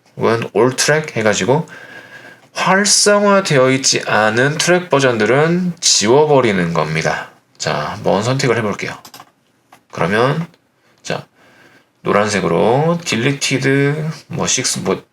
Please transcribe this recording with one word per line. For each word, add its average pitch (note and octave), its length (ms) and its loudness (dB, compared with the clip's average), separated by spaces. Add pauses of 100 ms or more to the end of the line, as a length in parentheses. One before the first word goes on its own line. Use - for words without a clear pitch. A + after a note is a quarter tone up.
(160)
혹은 A2+ 400 0
All B2+ 200 2
Track - 400 -2
해가지고 A2 500 0 (840)
활성화되어 G3 1200 2
있지 - 340 0
않은 A2+ 520 2
트랙 F3+ 320 0
버전들은 C#3 920 2
지워버리는 A#2 920 2
겁니다. D#2 580 -2 (280)
자, D2+ 160 -4
한번 F2+ 480 -2
선택을 C3 360 0
해볼게요. - 380 -6 (960)
그러면 B2 540 -2 (560)
자, - 240 -8 (760)
노란색으로 G#2 1040 0
deleted, C#3 1000 -2 (260)
뭐, F2 180 -4
six, - 320 -4
뭐, F#2 340 -4